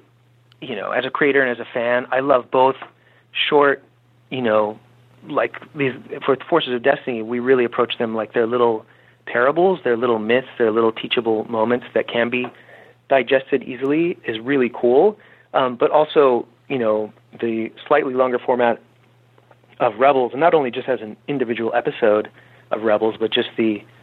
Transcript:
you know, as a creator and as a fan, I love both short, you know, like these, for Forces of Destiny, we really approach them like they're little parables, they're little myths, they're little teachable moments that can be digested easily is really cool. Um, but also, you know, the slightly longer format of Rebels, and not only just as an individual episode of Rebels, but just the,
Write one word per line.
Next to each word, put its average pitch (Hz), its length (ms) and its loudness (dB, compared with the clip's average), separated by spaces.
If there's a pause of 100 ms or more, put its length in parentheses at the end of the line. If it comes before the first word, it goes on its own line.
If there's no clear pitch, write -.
(600)
you 131 140 -10
know, 95 160 -8
as 123 140 -4
a 131 40 -6
creator 139 320 0
and 127 100 0
as 117 140 -6
a - 60 -20
fan, 123 400 -2
I 131 100 0
love 135 280 0
both 131 260 4 (760)
short, 143 340 2 (480)
you 131 100 -6
know, 107 380 0 (480)
like 123 280 -4 (200)
these, 139 180 -2 (320)
for 135 100 2 (140)
Forces 151 240 0
of 120 100 -4
Destiny, 131 380 -2
we 120 180 -4
really 123 260 2
approach 117 320 -2
them 113 180 -4
like 107 180 -6
they're 117 140 0
little 117 380 0 (400)
parables, 156 580 2
they're 120 140 0
little 117 220 0
myths, 117 280 0 (100)
they're 113 140 2
little 113 200 2
teachable 113 580 -2
moments 120 440 0
that - 140 0
can 117 220 -2
be 123 160 -4 (640)
digested 135 540 0
easily 143 600 -2
is 110 140 -6
really 123 340 0
cool. 147 440 4 (360)
Um, 127 240 0
but 151 140 2
also, 147 560 4 (220)
you 139 80 -4
know, 107 340 -2 (280)
the 113 320 -4 (160)
slightly 147 260 2
longer 127 260 0
format 120 400 0 (1000)
of 117 200 0
Rebels, 131 320 4
and 123 80 -8
not 170 140 4
only 139 180 2
just 123 160 -8
as 120 140 -2
an 107 160 -14 (100)
individual 117 480 -4
episode 110 540 0 (420)
of 107 120 -4
Rebels, 107 360 0
but 110 140 -2
just 120 240 -2
the, 110 260 0 (200)